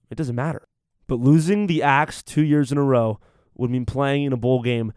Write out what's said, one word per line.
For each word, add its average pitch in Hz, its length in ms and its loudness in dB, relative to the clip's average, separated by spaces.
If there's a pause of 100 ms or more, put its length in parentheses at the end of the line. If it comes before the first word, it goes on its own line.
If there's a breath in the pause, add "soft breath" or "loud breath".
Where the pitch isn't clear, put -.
It 117 60 -14
doesn't 127 200 -4
matter. 143 320 -6 (380)
But 127 140 -4
losing 160 480 4
the 156 160 0
Axe 143 400 0
two - 180 -2
years 147 300 2
in 143 80 0
a 143 40 2
row 117 360 0 (360)
would 127 140 -4
mean 123 160 -4
playing 139 380 -2
in 139 100 -2
a 120 40 0
bowl 123 260 0
game 117 340 -4